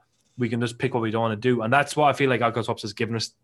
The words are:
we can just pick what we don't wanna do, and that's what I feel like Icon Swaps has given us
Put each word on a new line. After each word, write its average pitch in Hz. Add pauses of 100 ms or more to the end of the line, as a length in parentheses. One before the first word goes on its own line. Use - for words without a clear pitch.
(360)
we 123
can 117
just 120
pick 131
what 117
we 110
don't 113
wanna 110
do, 120
and 110
that's 139
what 147
I 135
feel 131
like 120
Icon 117
Swaps 117
has 104
given 113
us 110 (120)